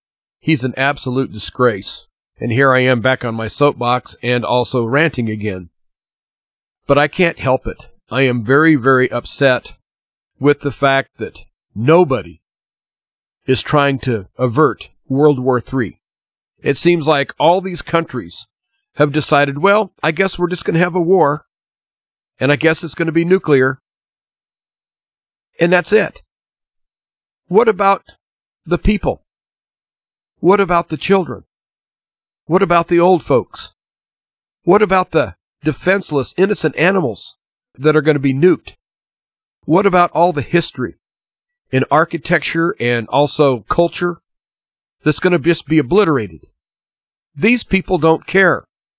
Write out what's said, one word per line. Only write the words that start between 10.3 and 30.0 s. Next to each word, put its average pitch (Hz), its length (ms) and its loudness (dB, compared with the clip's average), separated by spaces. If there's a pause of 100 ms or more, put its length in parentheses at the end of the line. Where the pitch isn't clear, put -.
with 143 220 2
the 147 100 -6
fact 135 480 -2
that 98 220 -12 (340)
nobody 123 680 0 (1040)
is 131 160 0
trying 143 380 0
to 110 280 -4 (100)
avert 123 520 0 (180)
World 139 320 2
War 127 200 0
Three. 123 400 -6 (640)
It 135 140 -2
seems 170 320 2
like 143 300 -2
all 170 220 4
these 180 220 -8
countries 127 640 -6 (500)
have 147 160 2
decided, 143 460 0
"Well, 202 340 0 (100)
I 165 100 0
guess 185 260 -4
we're 175 100 0
just 175 160 -6
gonna 165 140 0
have 175 160 0
a 180 60 0
war, 160 460 2 (920)
and 135 140 2
I 147 40 2
guess 156 280 0
it's 160 100 -10
gonna 165 160 -4
be 165 140 0
nuclear." 143 560 2 (1800)
And 175 120 2
that's 175 200 2
it. 208 300 0 (1200)
What 226 220 2
about 196 480 0 (480)
the 165 140 -2
people? 185 460 -2 (1120)